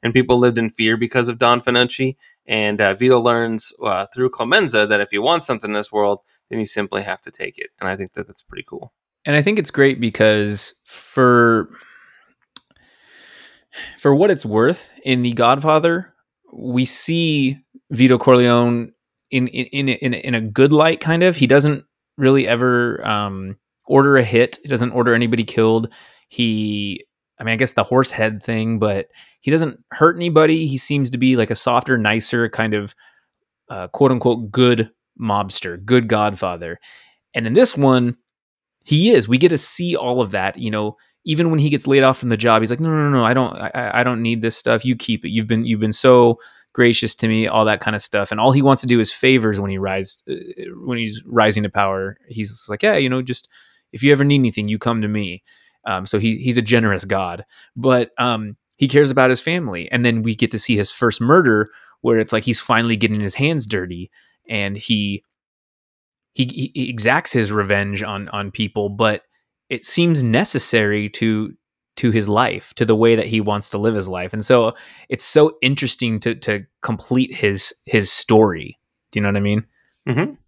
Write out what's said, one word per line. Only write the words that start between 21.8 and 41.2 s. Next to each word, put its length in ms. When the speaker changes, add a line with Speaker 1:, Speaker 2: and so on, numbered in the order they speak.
Speaker 2:
really 280
ever, 600
um, 500
order 300
a 80
hit. 380
He 60
doesn't 240
order 220
anybody 300
killed. 480
He, 760
I 60
mean, 100
I 20
guess 160
the 120
horse 260
head 320
thing, 360
but 300
he 100
doesn't 280
hurt 260
anybody. 500
He 100
seems 340
to 80
be, 180
like, 140
a 40
softer, 420
nicer 540
kind 240
of, 200
uh, 180
quote 240
unquote, 400
good 380
mobster, 640
good 260
godfather. 680
And 120
in 80
this 220
one, 420
he 260
is. 180
We 100
get 100
to 100
see 380
all 240
of 120
that. 260
You 120
know, 260